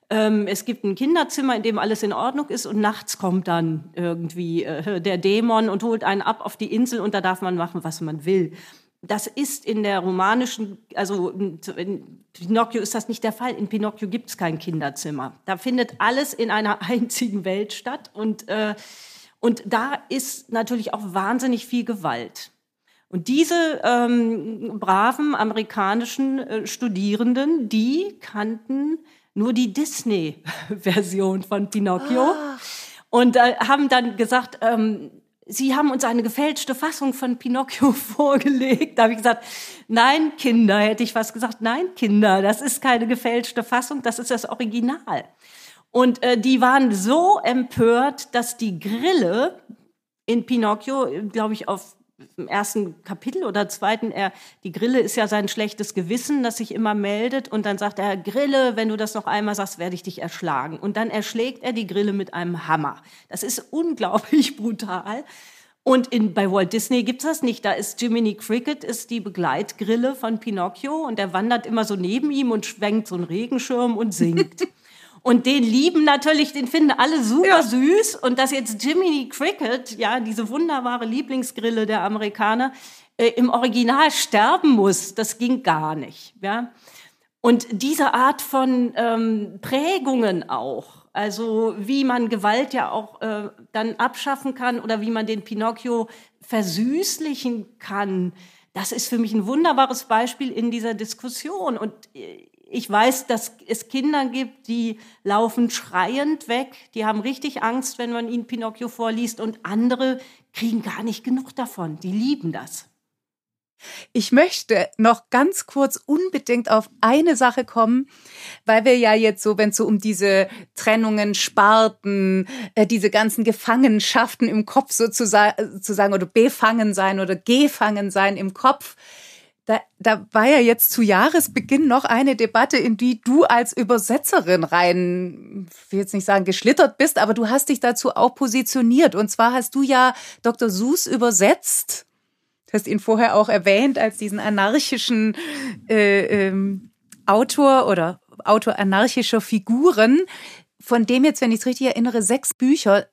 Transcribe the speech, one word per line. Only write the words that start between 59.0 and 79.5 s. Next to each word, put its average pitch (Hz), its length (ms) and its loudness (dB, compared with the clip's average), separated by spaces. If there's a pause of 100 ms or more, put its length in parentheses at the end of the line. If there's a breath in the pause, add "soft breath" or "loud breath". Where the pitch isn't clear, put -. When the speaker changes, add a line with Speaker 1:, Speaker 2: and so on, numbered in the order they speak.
Speaker 1:
noch 208 100 -8
einmal 208 300 -2
sagst, 196 240 -8
werde 180 160 -6
ich 170 80 -14
dich - 180 -12
erschlagen." 156 560 -6
Und 202 200 -6
dann 226 120 -4
erschlägt 226 540 -6
er 247 100 -4
die 220 140 -6
Grille 202 260 -2
mit 196 220 -6
einem 170 320 -6
Hammer. 156 340 -2 (260 soft breath)
Das - 140 -12
ist - 300 -8
unglaublich 269 840 0
<laughs> - 20 -16
brutal. 214 680 -8 (580 soft breath)
Und 254 260 4
in, 214 260 0
bei 196 160 2
Walt 190 220 0
Disney 240 280 0
gibt's 247 220 -4
das 311 180 -4
nicht. 233 240 -2
Da 202 60 0
ist - 280 -6
Jiminy 226 360 0
Cricket, 247 480 -6
ist - 260 -10
die 233 100 -6
Begleitgrille 208 920 -2
von 233 260 -4
Pinocchio 226 680 -6
und 220 100 -6
der 196 160 -4
wandert 226 320 -2
immer 226 200 -2
so 214 100 -4
neben 208 340 -2
ihm 269 220 0
und 214 160 -2
schwenkt 208 400 -2
so 185 80 -8
einen 175 80 -4
Regenschirm 240 720 -2
und 214 160 -2
singt. 170 580 0
Speaker 2:
<laughs> - 60 -20 (460 soft breath)
Speaker 1:
Und 247 220 4
den 269 160 4
lieben 285 420 2
natürlich, 294 480 2
den 277 140 -6
finden 302 240 4
alle 285 340 2
super 269 240 4
Speaker 2:
Ja. 359 140 8
Speaker 1:
süß. 285 540 2
Und 247 240 0
dass 262 100 2
jetzt 226 340 -6
Jiminy 302 460 0
Cricket, 262 680 -4